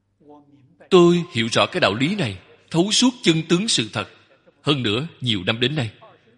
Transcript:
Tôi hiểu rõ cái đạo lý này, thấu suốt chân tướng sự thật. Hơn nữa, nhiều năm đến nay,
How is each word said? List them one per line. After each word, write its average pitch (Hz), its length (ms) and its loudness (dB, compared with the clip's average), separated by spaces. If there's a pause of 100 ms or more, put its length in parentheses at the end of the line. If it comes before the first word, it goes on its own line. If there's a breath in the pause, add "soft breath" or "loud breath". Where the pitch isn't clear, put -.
(880)
Tôi 175 340 6 (100)
hiểu 113 180 -2
rõ 107 140 2
cái 185 140 -6
đạo 104 160 2
lý 147 200 -2
này, 110 240 -6 (320)
thấu 180 200 0
suốt 240 220 2 (100)
chân 160 260 0
tướng 180 180 0
sự 113 260 -2
thật. 104 160 -8 (520)
Hơn 143 220 -2
nữa, 117 240 -4 (140)
nhiều 107 220 -4
năm 113 160 -4
đến 127 160 -2
nay, 120 160 -6 (460)